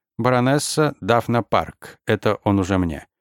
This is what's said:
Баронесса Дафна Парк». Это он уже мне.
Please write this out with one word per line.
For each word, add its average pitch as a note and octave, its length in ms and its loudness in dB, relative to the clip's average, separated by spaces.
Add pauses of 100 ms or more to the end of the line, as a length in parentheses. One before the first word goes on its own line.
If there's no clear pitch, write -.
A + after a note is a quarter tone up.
(180)
Баронесса B2+ 840 0
Дафна A2+ 420 0
Парк». - 640 -4
Это G#2+ 380 0
он G2+ 160 2
уже F#2 180 0
мне. E2 300 -4 (140)